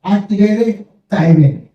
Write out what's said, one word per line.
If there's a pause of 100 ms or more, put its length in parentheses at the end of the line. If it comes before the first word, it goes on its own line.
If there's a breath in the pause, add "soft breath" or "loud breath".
ಅತ್ತಿಗೆ
ಬೇರೆ, (400)
ತಾಯಿ
ಬೇರೆ.